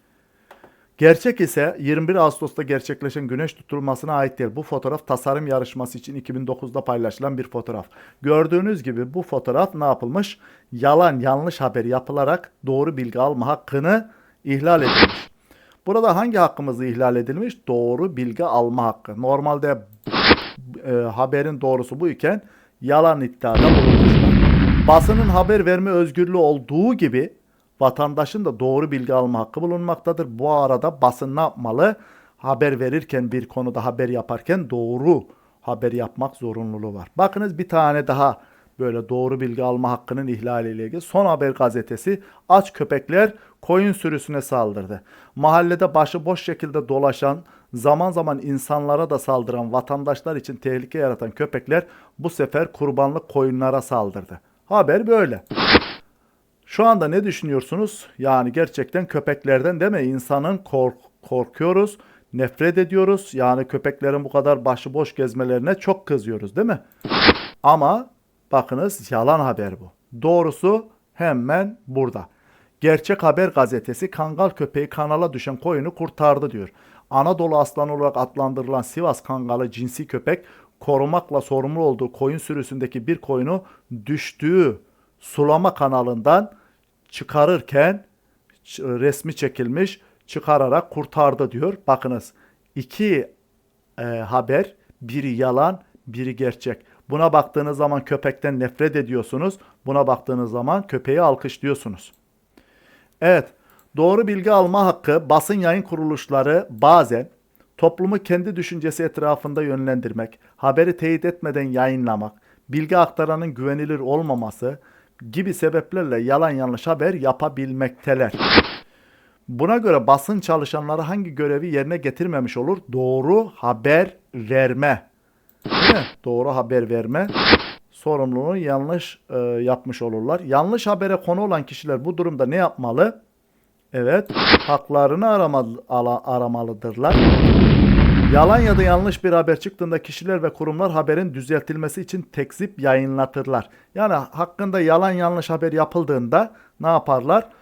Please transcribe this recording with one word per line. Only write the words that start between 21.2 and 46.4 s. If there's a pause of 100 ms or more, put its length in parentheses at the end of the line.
doğrusu
bu
iken (400)
yalan
iddiada
bulunmuşlar.
Basının
haber
verme
özgürlüğü
olduğu
gibi (460)
vatandaşın
da
doğru
bilgi
alma
hakkı
bulunmaktadır.
Bu
arada
basın
ne
yapmalı? (420)
Haber
verirken,
bir
konuda
haber
yaparken
doğru (380)
haber
yapmak
zorunluluğu
var. (100)
Bakınız
bir
tane
daha (380)
böyle
doğru
bilgi
alma
hakkının
ihlali
ile
ilgili.
Son
Haber
gazetesi, (260)
"Aç
köpekler (280)
koyun
sürüsüne
saldırdı." (320)
Mahallede
başıboş